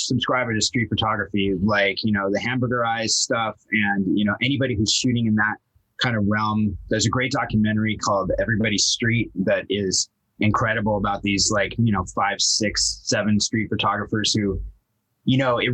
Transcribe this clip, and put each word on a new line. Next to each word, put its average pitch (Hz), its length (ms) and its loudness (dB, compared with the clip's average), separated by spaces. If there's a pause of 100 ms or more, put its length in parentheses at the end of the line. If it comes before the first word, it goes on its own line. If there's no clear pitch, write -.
subscriber 123 500 0
to 107 60 0
street 113 280 0
photography, 104 720 0
like, 98 420 2
you 110 80 2
know, 98 200 0
the 101 80 0
Hamburger 120 440 0
Eyes 113 320 0
stuff 113 460 -2 (100)
and, 101 460 2
you 104 80 2
know, 104 160 0
anybody 131 340 0
who's 101 160 0
shooting 120 360 0
in 107 80 2
that 107 220 0 (440)
kind 120 140 0
of 104 120 0
realm. 107 480 0 (140)
There's 110 160 2
a 117 40 2
great 131 220 -2
documentary 107 680 0
called 98 420 0
Everybody's 104 480 0
Street 117 420 0 (160)
that 98 240 0
is 95 400 -2 (300)
incredible 107 580 0
about 101 240 -2
these, 101 300 0
like, 98 260 -2
you 117 140 4
know, 95 120 2 (120)
five, 101 260 -2
six, - 600 -2
seven 107 360 2
street 107 300 -2
photographers 104 680 0
who, 98 240 0 (680)
you 131 120 4
know, 131 220 2
it 107 140 2